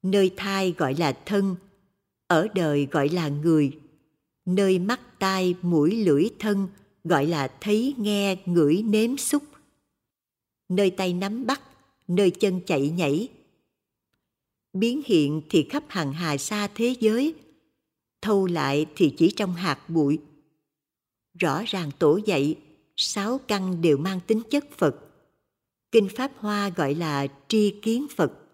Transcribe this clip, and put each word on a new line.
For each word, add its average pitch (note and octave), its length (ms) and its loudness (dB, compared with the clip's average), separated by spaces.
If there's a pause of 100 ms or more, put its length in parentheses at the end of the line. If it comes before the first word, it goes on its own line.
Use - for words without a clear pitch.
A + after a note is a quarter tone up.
Nơi F#3+ 340 2
thai F#3+ 420 -2
gọi C3+ 160 0
là D3 320 -2
thân, G3 300 0 (680)
ở D#3+ 280 2
đời D3 360 2
gọi D3 180 0
là E3 200 -2
người. D3 520 2 (640)
Nơi F#3 340 2
mắt, A3 220 -2 (180)
tai, F#3 440 0
mũi, F3 420 2
lưỡi, E3 240 4 (100)
thân G3 300 -2 (360)
gọi D3+ 220 2
là D3 340 -4
thấy, A3+ 380 0
nghe, G3+ 480 -2
ngửi, E3+ 360 4
nếm, A3+ 340 2
xúc. C#4+ 260 -2 (1300)
Nơi F#3 220 2
tay F#3 220 -2
nắm G3+ 340 -4
bắt, C4+ 160 -2 (460)
nơi F#3 220 4
chân F#3 360 0
chạy C#3+ 240 0
nhảy. E3+ 380 -2 (1400)
Biến A#3+ 320 -2
hiện D3+ 460 2
thì E3+ 200 2
khắp D4 180 -6
hằng D3+ 240 -4
hà D#3 240 -4
sa G#3 380 -6
thế B3 260 -2
giới, B3 340 2 (840)
thâu G3 260 0
lại D3+ 400 0 (100)
thì D#3+ 200 2
chỉ E3 200 6
trong F#3+ 160 -2
hạt F3 360 -4
bụi. D3+ 300 2 (1200)
Rõ D#3+ 280 -2
ràng E3+ 320 -6
Tổ D#3 180 6 (100)
dạy, D3+ 320 0 (380)
sáu A3+ 520 -4
căn F#3+ 320 -2
đều D#3+ 160 4
mang F3+ 300 -4
tính A3+ 240 0
chất C#4+ 200 0
Phật. D3 260 -2 (960)
Kinh G#3 240 4
Pháp C4 200 -4
Hoa G#3 320 -4
gọi D3+ 260 -2
là D3 320 -2 (220)
tri G#3 340 2
kiến A#3+ 280 -2
Phật. D#3+ 220 -2 (220)